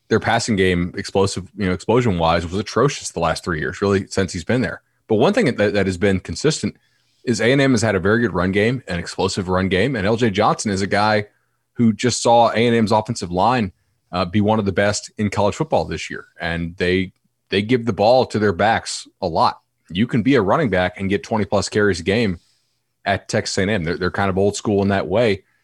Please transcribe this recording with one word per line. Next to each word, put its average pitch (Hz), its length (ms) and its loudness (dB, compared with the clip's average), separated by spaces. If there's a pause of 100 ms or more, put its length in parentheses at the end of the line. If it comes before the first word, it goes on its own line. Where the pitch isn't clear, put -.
their 110 120 2
passing 110 360 0
game, 90 400 2
explosive, 98 640 -2
you 101 80 -2
know, 92 60 0
explosion-wise, 92 720 0
was 82 100 -8
atrocious 113 560 -2
the 87 100 -8
last 80 240 -2
three 85 140 -4
years, 69 240 -6
really, 98 240 2
since 95 260 -4
he's 87 120 -8
been 123 180 0
there. - 180 -6 (280)
But 110 80 2
one 147 160 4
thing 185 240 0
that, 101 180 0
that 101 120 0
has 92 120 -2
been 95 220 2
consistent - 560 -4 (480)
is 110 160 -2
A 113 100 4
and 139 100 4
M 135 120 4
has 107 100 2
had 107 140 4
a 92 40 0
very 104 200 2
good 113 120 0
run 92 200 0
game, 110 340 0
an 87 140 -4
explosive 92 480 -4
run 92 200 0
game, 101 280 0
and 95 100 -2
L 110 100 2
J 113 140 2
Johnson 107 400 0
is 95 100 -2
a 101 60 -4
guy 104 400 0 (460)
who 113 200 2
just 117 300 -2
saw 117 280 6
A 113 160 0
and 120 100 2
M's 110 160 2
offensive 107 400 -2
line, 104 400 0 (400)
uh, 92 120 -2
be 92 160 0
one 110 200 2
of 101 40 -2
the 95 80 0
best 101 460 0
in 104 100 -2
college 101 280 -2
football 123 280 -2
this 85 240 -8
year. - 180 -14 (140)
And 85 360 -6
they, 92 360 0 (360)
they 104 140 0
give 113 220 0
the 117 80 -2
ball 110 340 4
to - 120 -4
their 104 140 2
backs 101 560 -2 (120)
a 98 60 -2
lot. 92 340 0 (300)
You 85 160 0
can 120 160 0
be 135 140 4
a 120 40 4
running 110 300 2
back 90 300 -2
and 98 100 -4
get 98 140 -2
twenty 107 200 -2
plus 95 240 -2
carries 104 300 0
a 87 60 -10
game 95 340 0 (640)
at - 240 -2
Texas - 300 -4
A 101 40 2
and 95 100 0
M. 101 100 -2
They're, 80 160 -4
they're 90 140 -2
kind 98 180 -2
of 92 80 -2
old 101 160 0
school 98 280 0
in 98 60 0
that 98 200 0
way, 104 340 0 (220)